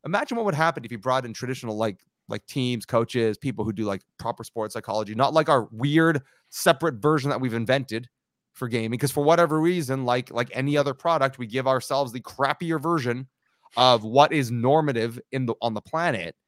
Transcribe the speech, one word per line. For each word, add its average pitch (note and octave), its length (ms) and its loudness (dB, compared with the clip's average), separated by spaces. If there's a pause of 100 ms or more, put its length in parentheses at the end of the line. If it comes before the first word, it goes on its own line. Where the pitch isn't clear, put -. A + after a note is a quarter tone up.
Imagine A#3 320 -2
what A3+ 80 -2
would F3+ 100 0
happen D#3 300 0
if A2+ 60 -12
you A#2+ 80 -10
brought B2+ 260 0
in A2+ 80 -10
traditional, B2 440 -8
like, G#2+ 220 -2 (300)
like, A2 160 -8
teams, B2 400 -4
coaches, A2+ 520 0
people A#2 280 -6
who A2+ 80 -2
do, G#2+ 120 -4
like, G2 160 -4 (180)
proper A2+ 240 -8
sports G#2+ 300 -8
psychology, G#2+ 420 -6
not C3+ 180 2
like D#3 160 2
our B2 220 4
weird C#3+ 500 2 (280)
separate E3 460 2
version C#3+ 340 2
that B2 120 -2
we've B2 120 -2
invented A#2+ 540 -2 (460)
for B2+ 140 -8
gaming, A2+ 320 -2
'cause C#3 120 -2
for D3 120 -2
whatever D#3 360 4
reason, D3 460 0
like, B2 260 -2
like A#2+ 220 -4
any C#3 240 0
other C#3 160 0
product, C#3+ 460 -2
we A#2+ 80 -8
give B2+ 200 -4
ourselves C3 440 0
the A#2+ 100 -10
crappier D3 600 -4
version C3+ 460 -2 (480)
of A#2+ 280 6
what C3 300 6
is B2+ 180 0
normative A#2+ 680 2 (120)
in C3 140 -2
the, A2+ 160 -2
on A2+ 120 -2
the G#2+ 80 -6
planet. B2+ 540 -4 (120)